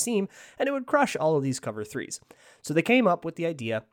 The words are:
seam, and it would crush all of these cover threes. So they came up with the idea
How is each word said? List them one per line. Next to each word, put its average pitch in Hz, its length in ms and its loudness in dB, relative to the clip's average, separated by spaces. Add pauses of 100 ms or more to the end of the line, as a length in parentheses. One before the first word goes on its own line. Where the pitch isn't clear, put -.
seam, 202 260 0 (300)
and 262 100 0
it 277 40 -2
would 269 120 -4
crush 277 320 2
all 156 200 2
of 139 80 2
these 135 160 -2
cover 107 240 -6
threes. - 360 -8 (400)
So - 140 -6
they 165 80 4
came 240 240 4
up 175 180 2
with 165 120 -8
the 170 100 -4
idea 113 460 -4